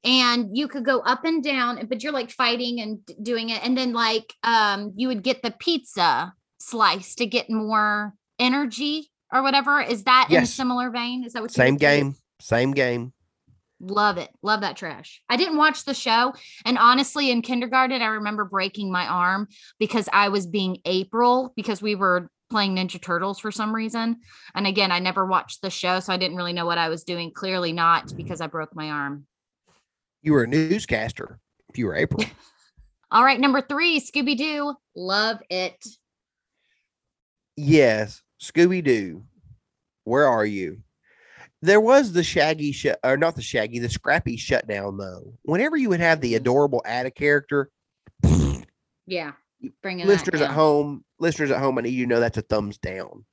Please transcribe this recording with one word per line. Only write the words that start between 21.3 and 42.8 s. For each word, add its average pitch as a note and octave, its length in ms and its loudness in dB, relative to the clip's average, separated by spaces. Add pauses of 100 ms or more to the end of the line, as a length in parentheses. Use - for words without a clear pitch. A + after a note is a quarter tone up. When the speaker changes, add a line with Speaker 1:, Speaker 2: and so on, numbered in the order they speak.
Speaker 1:
because G3+ 260 -6
we G#3 140 -2
were F3+ 340 0 (200)
playing G3 260 0
Ninja F#3 240 -4
Turtles F#3 380 -4
for G#3+ 120 -8
some G#3+ 240 -4
reason. A3+ 460 -4 (340)
And G3 120 -2
again, F#3+ 260 2
I F3 60 0
never F#3 260 0
watched - 380 -2
the F#3+ 80 -6
show, F#3 300 -2
so F#3 120 -6
I F3+ 60 -2
didn't F3+ 180 -4
really F3 160 -6
know F3 140 -4
what E3+ 100 -2
I E3 140 0
was E3 120 -6
doing. E3+ 300 -8
Clearly F3+ 400 -4
not, E3+ 420 2
because E3+ 280 -10
I D#3+ 40 -6
broke D#3 300 -10
my D#3 140 -8
arm. C#3+ 360 -8 (960)
Speaker 2:
You D3+ 140 2
were C3 80 6
a A2+ 40 0
newscaster B2 920 -2 (320)
if - 80 -12
you A#2 80 0
were F2+ 100 -2
April. - 260 -2 (460)
Speaker 1:
<laughs> - 420 -20
All A#3 140 6
right, C4 160 4
number C4+ 220 4
three, D#4 380 0
Scooby-Doo. C#4+ 760 -2 (200)
Love G#3 440 -2 (100)
it. F#3 340 -6 (1700)
Speaker 2:
Yes, C3 640 4 (180)
Scooby-Doo. C3+ 840 2 (800)
Where C3+ 220 2
are A#2 180 2
you? F#2+ 380 -6 (800)
There G3 180 8
was A#3+ 320 4
the E3+ 100 2
Shaggy D3+ 500 0
sh-, - 140 -4 (160)